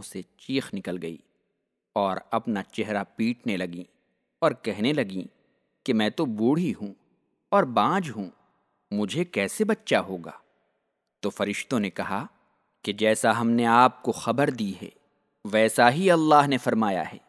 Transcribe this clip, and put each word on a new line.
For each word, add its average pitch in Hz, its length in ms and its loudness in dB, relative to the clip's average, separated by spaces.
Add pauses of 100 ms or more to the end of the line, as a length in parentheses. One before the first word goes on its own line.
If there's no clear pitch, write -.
سے - 160 -14 (160)
چیخ 131 380 -6
نکل 92 280 -8
گئی 82 140 -10 (760)
اور 98 220 0 (140)
اپنا 113 320 -2
چہرہ 101 420 -6 (120)
پیٹنے 113 400 -2
لگیں 87 280 -8 (560)
اور 151 120 2 (100)
کہنے 107 300 -2
لگیں 98 360 -6 (580)
کہ 127 80 0
"میں 107 160 2
تو 160 160 -2
بوڑھی 123 540 0
ہوں 101 120 -10 (580)
اور 202 120 4
بانجھ 135 480 0
ہوں، 104 180 -8 (600)
مجھے 104 340 -2
کیسے 101 400 -2
بچہ 202 320 0
ہوگا؟" 90 360 -4 (880)
تو 101 100 -4
فرشتوں 101 500 -4
نے 98 100 -2
کہا 104 360 -6 (560)
کہ 104 100 -4
جیسا 110 480 2
ہم 117 100 2
نے 117 160 2
آپ 123 360 6
کو 117 100 -2
خبر 135 380 -2
دی 110 220 -4 (100)
ہے 95 60 -10 (560)
ویسا 110 480 4
ہی 180 180 2
اللہ 156 360 6
نے 139 120 0
فرمایا 107 540 -2
ہے، - 60 -16 (100)